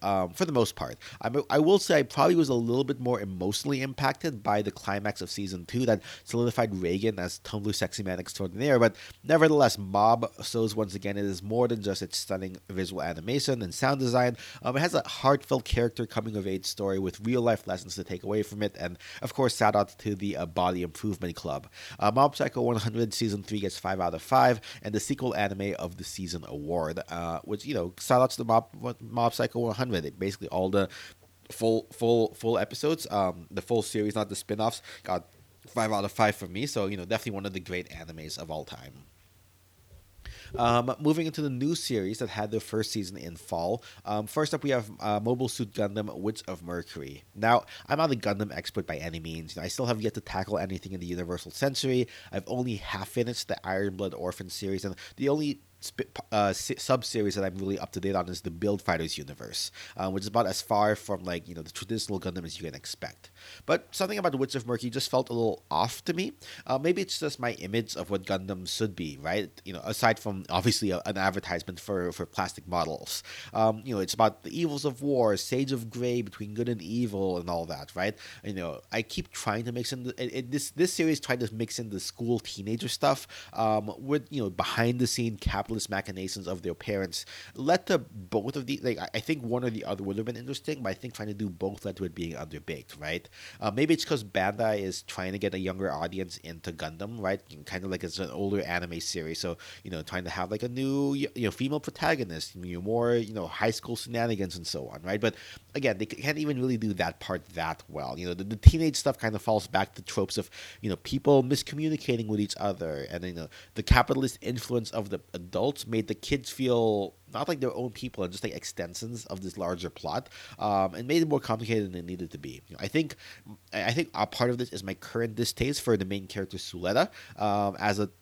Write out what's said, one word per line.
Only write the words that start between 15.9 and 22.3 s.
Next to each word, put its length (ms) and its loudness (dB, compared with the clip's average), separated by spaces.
coming-of-age 600 -2
story 320 0
with 280 -2
real-life 400 4
lessons 280 -4
to 100 -6
take 200 -6
away 180 2
from 200 -4
it, 160 -2
and 200 -6
of 100 -4
course, 240 2
shout 180 6
out 260 2
to 140 0
the, 220 -2
uh, 100 -2
Body 360 2
Improvement 520 -4
Club. 320 -6
Uh, 160 4
Mob 220 6